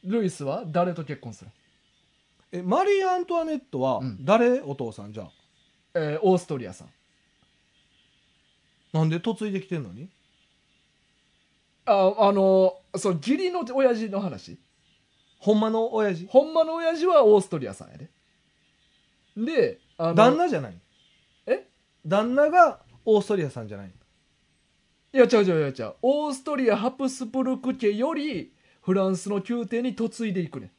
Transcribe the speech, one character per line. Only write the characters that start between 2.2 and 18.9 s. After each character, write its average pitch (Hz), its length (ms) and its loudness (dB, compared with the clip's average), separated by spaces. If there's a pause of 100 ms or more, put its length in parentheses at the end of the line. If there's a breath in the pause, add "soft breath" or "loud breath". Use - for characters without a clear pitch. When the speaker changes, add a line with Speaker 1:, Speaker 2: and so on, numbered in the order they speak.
Speaker 2:
え、 180 100 -8
マ 240 220 0
リ 392 160 2
ー・ 381 80 0
ア 370 80 0
ン 359 80 -4
ト 349 120 -4
ワ 330 100 -2
ネ 311 80 -4
ッ 277 60 -6 (100)
ト 135 100 -6
は 127 220 0 (180)
誰？ 220 280 2
Speaker 1:
う 247 180 0
ん。 139 40 -10
Speaker 2:
お 143 40 -6
父 120 180 -8
さ 104 140 -16
ん 107 80 -18
じ 110 60 -12
ゃ - 20 -14
あ。 85 80 -18 (640)
Speaker 1:
え 175 40 -2 (180)
ー、 160 60 -6
オ 185 120 6
ー 180 40 2
ス 175 60 -6
ト 147 140 -8
リ 110 100 -10
ア 90 60 -16
さ - 100 -20
ん。 64 40 -20 (2000)
Speaker 2:
な 160 100 0
ん 160 60 2
で 165 160 0
嫁 214 240 -4
い 202 40 -6
で 190 100 -6
き 190 60 -18
て 170 100 -6
ん 147 40 -8
の 92 120 -14
に？ 147 160 -18 (1800)
Speaker 1:
あ、 196 320 4
あ 202 140 6
の、 190 460 4 (180)
そ 190 160 -2
う、 - 20 0
義 196 240 -2
理 370 120 -2
の 349 220 -4
親 262 220 2
父 220 160 -6
の 196 100 -4
話？ 156 380 -10 (800)
Speaker 2:
ほ 208 160 2
ん 208 60 4
ま 220 100 0
の 226 240 -2
親 214 200 0
父？ 170 120 -12
Speaker 1:
ほ 262 180 6
ん 320 80 -8
ま 320 120 4
の 320 100 -4
親 330 200 -2
父 330 120 -2
は 320 180 6
オ 214 140 8
ー - 40 4
ス - 60 -10
ト 175 80 -6
リ 131 100 -6
ア 98 60 -10
さ - 140 -18
ん - 60 -20
や 143 40 -20
で。 139 140 -20 (1300)